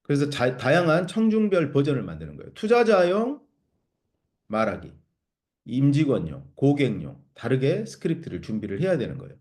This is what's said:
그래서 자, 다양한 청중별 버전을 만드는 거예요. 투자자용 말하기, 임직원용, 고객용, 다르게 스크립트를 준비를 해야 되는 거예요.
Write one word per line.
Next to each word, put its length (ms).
그래서 300
자, 260
다양한 500
청중별 680
버전을 300
만드는 340
거예요. 180
투자자용 920
말하기, 440
임직원용, 920
고객용, 680
다르게 500
스크립트를 580
준비를 380
해야 180
되는 200
거예요. 220